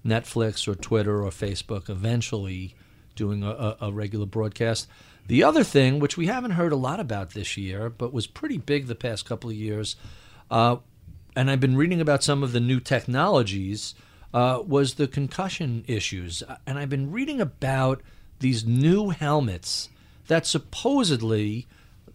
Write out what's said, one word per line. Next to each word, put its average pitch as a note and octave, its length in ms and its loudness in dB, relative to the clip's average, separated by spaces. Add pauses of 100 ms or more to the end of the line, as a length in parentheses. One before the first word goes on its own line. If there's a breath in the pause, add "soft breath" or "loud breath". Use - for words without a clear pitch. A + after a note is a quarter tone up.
Netflix A2 640 0
or G2+ 60 -2
Twitter G#2 500 0
or F#2+ 60 -4
Facebook G2+ 580 -6
eventually G2 840 -4 (420 soft breath)
doing G#2 260 -2
a, G2+ 60 -2
a, A2 320 -4
a G#2 120 -4
regular G#2 340 -4
broadcast. A2 640 -2 (380 soft breath)
The A#2+ 160 6
other D4+ 220 6
thing, C3+ 360 4
which C#3+ 180 0
we E3 80 0
haven't B3 240 -2
heard E3+ 220 2
a C#3 40 2
lot C3+ 240 -2
about G2+ 300 -4
this - 260 -8
year, G2 320 -6
but A#2+ 240 -6
was A#2 140 -2
pretty C#4+ 320 -6
big C#3 300 0
the A#2 60 -4
past A#2 300 -6
couple A#2 240 -8
of A2 80 -6
years, G#2+ 400 -4 (540 loud breath)
uh, A#2 260 4 (580)
and C3 160 2
I've C3+ 100 2
been C3 160 4
reading E3+ 260 2
about D3 200 2
some C#3 200 2
of B2+ 100 -2
the A#2+ 80 2
new B2 200 2
technologies, A#2+ 1120 0 (400 soft breath)
uh, B2 320 2
was C#3 280 2
the C#3+ 140 0
concussion C#3 800 -4
issues. F#2 560 -4 (240)
And C3+ 120 -4
I've C#3 120 -6
been C#3 200 -2
reading C4 300 -4
about C3 640 0 (380 soft breath)
these A#2+ 260 2
new E3 440 4
helmets C#3+ 800 -2 (380 soft breath)
that D#3+ 200 2
supposedly, A#2+ 1200 0 (480 soft breath)